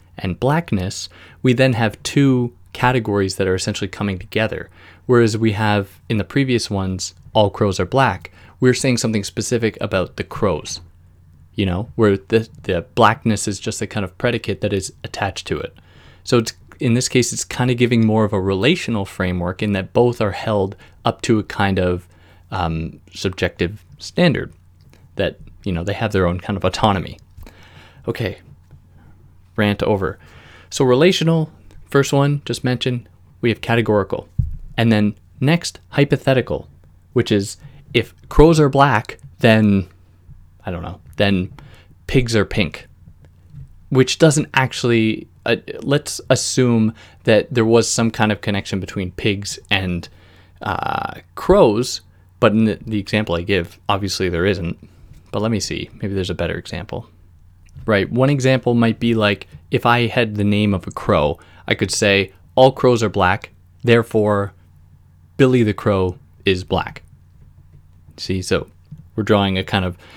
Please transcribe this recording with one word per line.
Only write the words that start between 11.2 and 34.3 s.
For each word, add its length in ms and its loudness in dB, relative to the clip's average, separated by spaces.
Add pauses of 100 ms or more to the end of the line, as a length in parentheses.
you 100 -2
know, 300 -2
where 220 4
the, 320 -2 (160)
the 200 -2 (120)
blackness 500 2
is 140 -6
just 200 -8
a 60 -6
kind 160 -6
of 160 -10
predicate 440 -4
that 100 -2
is 200 -4 (120)
attached 420 -8
to 140 -6
it. 160 -12 (480)
So 140 2
it's, 160 -2 (260)
in 140 0
this 140 0
case, 240 0
it's 120 -8
kind 260 -2
of 60 -2
giving 280 2
more 200 2
of 80 -2
a 80 0
relational 640 -2
framework 580 -4
in 120 -2
that 180 -4
both 280 2
are 120 -2
held 420 -4 (300)
up 180 -4
to 160 2
a 60 -2
kind 340 -2
of, 300 -2 (420)
um, 480 -4 (140)
subjective 720 -6 (140)
standard 540 -2 (600)
that, 240 -4 (240)
you 100 -4
know, 120 -4
they 80 -4
have 180 -4
their 160 2
own 140 -2
kind 160 -6
of 80 -4
autonomy. 540 0 (880)
Okay, 300 -6 (1160)
rant 300 0
over. 340 -2 (520)
So 140 -2
relational, 680 2 (360)
first 240 2
one, 320 2
just 200 -6
mentioned, 440 -4 (320)
we 100 0
have 100 -4
categorical. 680 0 (480)